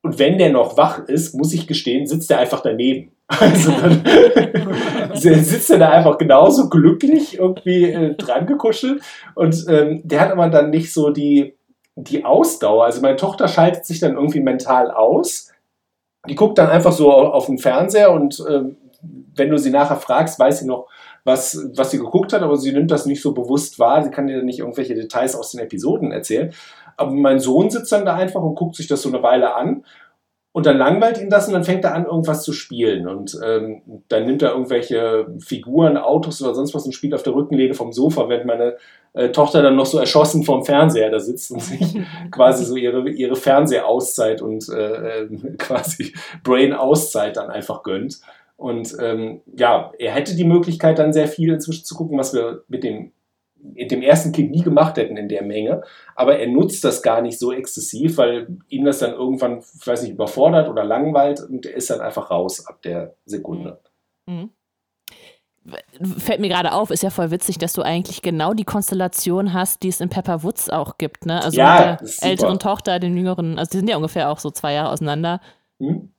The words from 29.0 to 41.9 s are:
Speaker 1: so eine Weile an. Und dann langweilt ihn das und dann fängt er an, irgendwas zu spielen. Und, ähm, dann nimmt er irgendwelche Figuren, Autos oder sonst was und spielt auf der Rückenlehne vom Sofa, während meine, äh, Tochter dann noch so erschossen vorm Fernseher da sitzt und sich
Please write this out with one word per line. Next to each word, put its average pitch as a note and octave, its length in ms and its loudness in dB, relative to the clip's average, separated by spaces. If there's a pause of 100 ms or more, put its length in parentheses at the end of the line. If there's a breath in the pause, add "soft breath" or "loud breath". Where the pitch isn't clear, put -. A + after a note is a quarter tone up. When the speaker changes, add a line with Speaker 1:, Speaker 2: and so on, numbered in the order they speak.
Speaker 1:
so C3+ 80 -6
eine B2+ 140 -4
Weile - 320 2
an. - 300 -4 (680 soft breath)
Und D#3+ 140 -2
dann C#3+ 120 6
langweilt G#3+ 440 2
ihn - 80 -8
das G3+ 180 4
und G3 60 -2
dann F3 100 0
fängt F#3 220 0
er D3+ 80 0
an, E3+ 120 -2
irgendwas D#3+ 380 -4
zu D3+ 80 -6
spielen. A2 560 -4
Und, G2 380 -12
ähm, A2 380 -4 (260)
dann A2+ 160 0
nimmt C3+ 160 -2
er B2 100 2
irgendwelche A#2+ 760 -2 (120)
Figuren, C#3+ 560 0
Autos D3+ 460 -2
oder A#2+ 140 -4
sonst C#3 180 -6
was C#3+ 120 -8
und B2+ 60 -8
spielt C#3+ 220 -6
auf B2+ 100 -6
der C3 120 -4
Rückenlehne C3 400 0
vom A#2 180 -10
Sofa, B2+ 340 0
während A#2+ 200 -4
meine, A#2+ 280 -2 (380 loud breath)
äh, B2 160 -2
Tochter D3 320 4
dann C3+ 140 6
noch C3+ 100 2
so D3 140 0
erschossen D3+ 440 2
vorm C3 220 0
Fernseher C3 460 2
da G#2+ 80 -2
sitzt B2 320 -10
und A#2 100 -10
sich - 340 -4 (180)